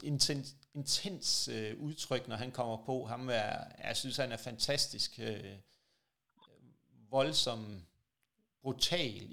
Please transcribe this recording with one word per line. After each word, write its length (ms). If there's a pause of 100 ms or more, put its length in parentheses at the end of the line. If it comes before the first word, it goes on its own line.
intens-, 520 (180)
intens, 800
øh, 280
udtryk, 460
når 80
han 140
kommer 260 (100)
på. 180
Ham 240
er, 220 (380)
jeg 80
synes, 200
han 160
er 40
fantastisk, 720 (120)
øh, 320 (1600)
voldsom, 440 (1000)
brutal 520 (180)